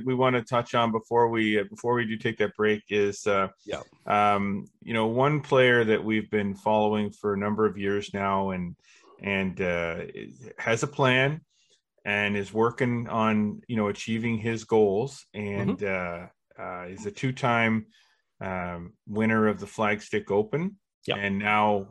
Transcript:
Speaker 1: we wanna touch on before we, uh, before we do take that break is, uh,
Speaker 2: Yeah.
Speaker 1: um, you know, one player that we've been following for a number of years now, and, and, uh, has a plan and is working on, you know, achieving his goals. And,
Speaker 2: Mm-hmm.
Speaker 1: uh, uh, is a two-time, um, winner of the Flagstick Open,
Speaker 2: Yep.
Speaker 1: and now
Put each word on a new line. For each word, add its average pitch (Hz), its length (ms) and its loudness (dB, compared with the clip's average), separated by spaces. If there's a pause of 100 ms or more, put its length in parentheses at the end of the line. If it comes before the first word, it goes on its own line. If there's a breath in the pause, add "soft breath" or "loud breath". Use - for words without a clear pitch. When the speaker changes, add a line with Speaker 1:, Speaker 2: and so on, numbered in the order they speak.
Speaker 1:
we 131 80 0
wanna 127 300 2
touch 120 320 0
on 117 160 4
before 117 380 2
we, 107 300 2
uh, 101 100 0
before 120 260 -2
we 117 100 0
do 110 120 -6
take 113 200 -4
that 104 180 0
break 107 340 2
is, 101 380 0
uh, 98 200 2 (180)
Speaker 2:
Yeah. 80 160 -8 (240)
Speaker 1:
um, 101 600 2 (160)
you - 120 -8
know, 113 140 2
one 135 340 2
player 127 420 4
that 110 200 2
we've 110 260 -2
been 101 260 -2
following 107 560 0
for 104 220 -4
a 98 40 -2
number 104 280 0
of 98 120 0
years 101 360 -2
now, 98 380 0
and, 90 240 -6 (460 soft breath)
and, 95 400 -2
uh, 85 360 -2 (600)
has 117 260 0
a 143 40 0
plan 139 540 2 (640)
and 104 320 0
is 95 160 -6
working 117 540 0
on, 107 600 0
you 123 80 -4
know, 104 120 0
achieving 113 500 -4
his 113 260 -4
goals. 107 680 2
And, 101 440 -4
Speaker 2:
Mm-hmm. 90 480 -4
Speaker 1:
uh, - 20 -16 (320)
uh, 92 280 -10
is 95 180 -12
a - 60 -8
two-time, 117 720 0 (560)
um, 90 520 -8 (140)
winner 110 400 2
of 98 120 0
the 101 80 -12
Flagstick 104 640 -2
Open, 139 460 -2 (280)
Speaker 2:
Yep. - 140 -4
Speaker 1:
and 202 180 -2
now 107 520 2